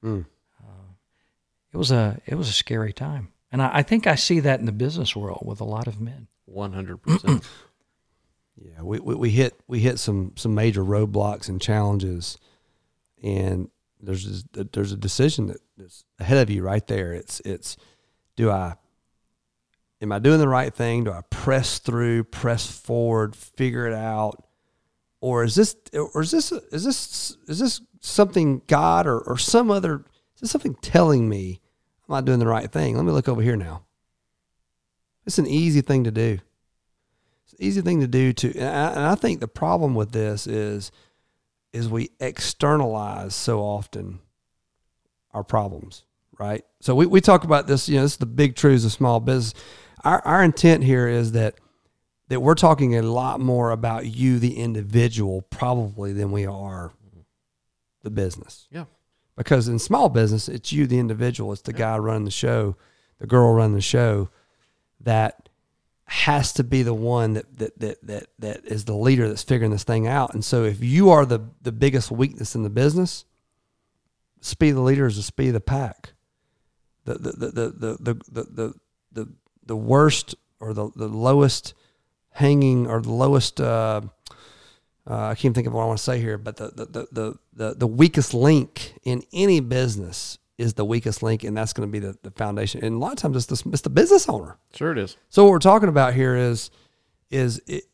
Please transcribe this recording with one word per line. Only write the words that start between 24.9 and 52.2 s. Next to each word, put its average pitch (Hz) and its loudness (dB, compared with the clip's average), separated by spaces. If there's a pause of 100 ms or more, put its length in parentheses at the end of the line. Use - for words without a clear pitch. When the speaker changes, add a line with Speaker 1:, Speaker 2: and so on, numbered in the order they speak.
Speaker 1:
Or 123 0
is 113 0
this, 202 4 (180)
or 151 -4
is 170 -4
this, 320 0
is 185 -8
this, - -6 (100)
is 165 -8
this 247 -2 (180)
something 170 2
God 165 2
or, 123 -2
or - -8
some 233 2
other, 185 0 (360)
is - -20
this 233 -8
something - -4
telling 147 4
me 95 -6 (480)
I'm 143 -4
not 131 -2
doing 131 4
the 117 2
right 110 -2
thing? 139 -2
Let 139 0
me 175 2
look 139 0
over 117 0
here 120 2
now. 85 -8 (1400)
It's 196 -2
an 151 4
easy 151 2
thing 135 2
to 113 -2
do. 110 -2 (1040)
It's - -20
an - -20
easy 196 0
thing 170 2
to 135 2
do 127 2
to, - -4
and 131 -4
I, 147 0
and - -6
I 160 2
think 208 -2
the - -8
problem 160 0
with 110 -2
this 107 -4
is, 104 -6 (840)
is 117 -4
we 113 -4 (100)
externalize 110 -2
so 113 -2
often 101 -8 (1120)
our 104 -8
problems, - -4 (340)
right? 104 -6 (160)
So 127 0
we, 151 6
we 190 6
talk 185 8
about 151 2
this, 139 0
you 147 2
know, 135 4
this 147 2
is - -12
the 127 -4
big 127 0
truths 131 6
of 110 2
small 120 2
business. 120 -2 (500)
Our, - 2
our 180 4
intent 160 6
here 127 4
is 120 0
that, 110 0 (720)